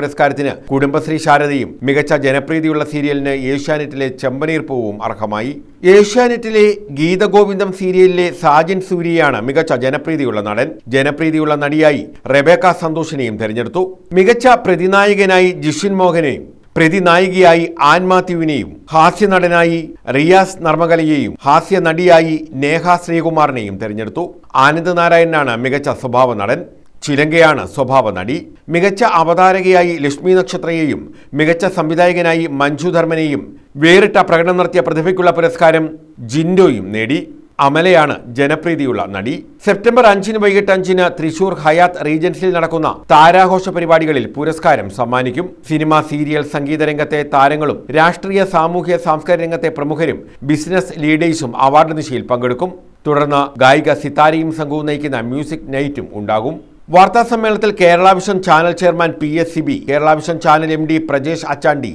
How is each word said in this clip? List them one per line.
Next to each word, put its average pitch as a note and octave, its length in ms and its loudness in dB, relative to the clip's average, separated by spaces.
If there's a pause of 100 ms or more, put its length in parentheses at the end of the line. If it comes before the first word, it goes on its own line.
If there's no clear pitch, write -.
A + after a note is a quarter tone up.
പുരസ്കാരത്തിന് C#3+ 540 -2 (180)
കുടുംബശ്രീ D3 560 -2
ശാരദയും C#3+ 420 0 (200)
മികച്ച D3 220 0 (160)
ജനപ്രീതിയുള്ള D3+ 540 -2 (120)
സീരിയലിന് C#3+ 420 -4 (160)
ഏഷ്യാനെറ്റിലെ C#3+ 200 -4 (480)
ചെമ്പനീർ D3 460 -4
പൂവും A2+ 300 -6 (100)
അർഹമായി. G#2+ 460 -6 (420)
ഏഷ്യാനെറ്റിലെ A3 720 2 (340)
ഗീതഗോവിന്ദം F#3+ 800 0
സീരിയലിലെ F#3 480 2 (160)
സാജൻ E3 360 2 (100)
സൂര്യയാണ് E3 580 0
മികച്ച D#3 260 -2 (120)
ജനപ്രീതിയുള്ള C#3 640 -4
നടൻ. G#2+ 200 -2 (260)
ജനപ്രീതിയുള്ള D3+ 680 0
നടിയായി D3 400 2 (300)
റെബേക്ക E3+ 380 4 (120)
സന്തോഷിനെയും D#3 580 -6
തെരഞ്ഞെടുത്തു. A2+ 420 -4 (360)
മികച്ച A#3 280 2 (200)
പ്രതിനായകനായി F#3+ 800 2 (160)
ജിഷിൻ F#3+ 360 -2
മോഹനെയും E3 440 0 (320)
പ്രതിനായികയായി F3 920 4 (240)
ആൻ F3+ 220 4
മാത്യുവിനെയും E3 580 -2 (220)
ഹാസ്യനടനായി E3+ 880 2 (380)
റിയാസ് F#3 480 2
നർമ്മകലയെയും D#3 680 0 (120)
ഹാസ്യ E3 420 2
നടിയായി E3 480 4 (280)
നേഹ E3 320 0 (100)
ശ്രീകുമാറിനെയും D3+ 760 -2
തെരഞ്ഞെടുത്തു. A2 440 -6 (400)
ആനന്ദ് E3 340 0
നാരായണനാണ് E3 560 2 (100)
മികച്ച C#3+ 220 -2 (160)
സ്വഭാവ B2 260 2 (120)
നടൻ. C3 200 -2 (440)
ചിലങ്കയാണ് D3+ 560 2 (100)
സ്വഭാവ B2+ 460 0
നടി. G#2+ 180 -6 (380)
മികച്ച F#3+ 280 0 (180)
അവതാരകയായി F3+ 720 4 (120)
ലക്ഷ്മി C#3+ 340 -2
നക്ഷത്രയെയും E3 640 -4 (380)
മികച്ച E3 260 0 (140)
സംവിധായകനായി E3 640 0 (160)
മഞ്ജു D3 340 0
ധർമ്മനെയും D#3+ 480 -2 (400)
വേറിട്ട G3+ 360 4 (100)
പ്രകടനം E3+ 300 2
നടത്തിയ F3 280 0
പ്രതിഭയ്ക്കുള്ള F3 500 0
പുരസ്കാരം E3 480 2 (480)
ജിൻഡോയും D#3+ 600 2
നേടി. A#2 240 -2 (480)
അമലയാണ് D#3 500 4 (220)
ജനപ്രീതിയുള്ള C#3+ 640 -2 (140)
നടി. A2 180 -6 (320)
സെപ്റ്റംബർ A#3 460 2
അഞ്ചിന് G3+ 320 -2
വൈകിട്ട് G3+ 320 2
അഞ്ചിന് F#3 300 0 (120)
തൃശൂർ D#3+ 360 -2 (100)
ഹയാത്ത് E3+ 440 2
റീജൻസിയിൽ D#3+ 480 -2
നടക്കുന്ന D#3+ 320 -2 (240)
താരാഘോഷ F3+ 640 6
പരിപാടികളിൽ D#3+ 500 0 (100)
പുരസ്കാരം D3 520 -2 (100)
സമ്മാനിക്കും. B2+ 480 -2 (240)
സിനിമ, D#3 300 2 (100)
സീരിയൽ, D3 340 -4 (120)
സംഗീത D3+ 340 -4
രംഗത്തെ D3 320 -4 (140)
താരങ്ങളും D3 440 2 (180)
രാഷ്ട്രീയ, F3 440 0 (140)
സാമൂഹ്യ, E3+ 400 0 (100)
സാംസ്കാരിക E3 400 -2
രംഗത്തെ E3 320 -4
പ്രമുഖരും D3 420 -4 (300)
ബിസിനസ് E3 440 -2 (100)
ലീഡേഴ്സും D#3 500 -2 (140)
അവാർഡ് D#3 320 2
നിശയിൽ B2+ 300 -6
പങ്കെടുക്കും. B2 400 -2 (380)
തുടർന്ന് D3 340 0 (220)
ഗായിക D3 280 4 (120)
സിതാരയും D#3 560 0
സംഘവും D3+ 300 -4
നയിക്കുന്ന C#3+ 300 -4 (120)
മ്യൂസിക് D3 420 -8
നൈറ്റും C#3 340 -6 (120)
ഉണ്ടാകും. A2 360 -4 (380)
വാർത്താ G3 340 6
സമ്മേളനത്തിൽ A3 500 0
കേരള F3 380 6
വിഷൻ F#3 300 -4
ചാനൽ E3+ 340 4
ചെയർമാൻ E3+ 300 2 (100)
പി D3+ 80 -4 (140)
എസ് G3+ 120 -4
സിബി, D3 220 -4 (120)
കേരള D3 300 2
വിഷൻ D#3+ 260 -6
ചാനൽ D#3 320 2
എം D#3 140 -4
ഡി D#3+ 60 2 (140)
പ്രജേഷ് D3+ 420 -4
അച്ചാണ്ടി, C#3+ 420 -2